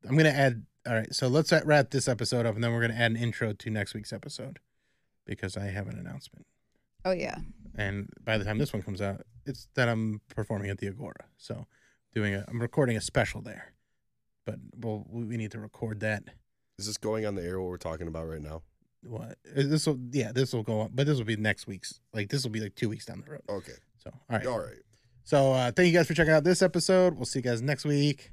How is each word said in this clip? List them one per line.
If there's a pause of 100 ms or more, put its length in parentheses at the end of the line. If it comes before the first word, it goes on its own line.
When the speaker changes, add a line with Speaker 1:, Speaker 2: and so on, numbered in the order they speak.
Speaker 1:
I'm
gonna
add, (240)
all
right,
so
let's
wrap
this
episode
up,
and
then
we're
gonna
add
an
intro
to
next
week's
episode (680)
because
I
have
an
announcement. (580)
Speaker 2:
Oh,
yeah. (380)
Speaker 1:
And (160)
by
the
time
this
one
comes
out, (260)
it's
that
I'm (140)
performing
at
the
Agora. (100)
So (440)
doing
a,
I'm
recording
a
special
there. (720)
But (200)
we'll,
we,
we
need
to
record
that. (540)
Speaker 3:
Is
this
going
on
the
air,
what
we're
talking
about
right
now? (400)
Speaker 1:
What? (200)
Uh,
this
will, (140)
yeah,
this
will
go
on,
but
this
will
be
next
week's. (140)
Like,
this
will
be,
like,
two
weeks
down
the
road.
Speaker 3:
Okay. (240)
Speaker 1:
So, (200)
all
right.
Speaker 3:
All
right. (480)
Speaker 1:
So,
uh,
thank
you
guys
for
checking
out
this
episode.
We'll
see
you
guys
next
week